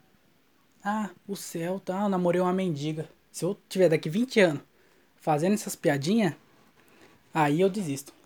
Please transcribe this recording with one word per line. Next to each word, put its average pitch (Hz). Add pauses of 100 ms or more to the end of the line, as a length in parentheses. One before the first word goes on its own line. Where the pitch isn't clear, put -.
(840)
"Ah, 208 (180)
o 202
Celta, 185
ah, 202
eu 208
namorei 180
uma 180
mendiga." 156 (220)
Se -
eu 190 (100)
tiver 185
daqui 160
vinte 226
anos 160 (540)
fazendo 160
essas -
piadinhas, 160 (1000)
aí 151
eu 196
desisto. 175 (120)